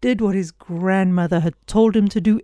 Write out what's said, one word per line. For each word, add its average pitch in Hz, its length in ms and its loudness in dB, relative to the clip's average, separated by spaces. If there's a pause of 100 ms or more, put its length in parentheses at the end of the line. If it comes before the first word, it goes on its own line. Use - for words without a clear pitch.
did 240 200 -2
what 196 160 0
his 180 160 -6
grandmother 180 880 0
had 160 140 -2 (120)
told 220 300 2
him 208 120 4
to 208 120 -2
do 214 240 0